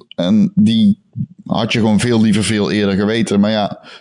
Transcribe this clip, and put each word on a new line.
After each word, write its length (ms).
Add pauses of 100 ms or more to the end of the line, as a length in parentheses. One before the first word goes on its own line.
(140)
en 400
die 480 (440)
had 260
je 60
gewoon 220
veel 200
liever 240
veel 260
eerder 260
geweten. 440
Maar 100
ja, 360 (140)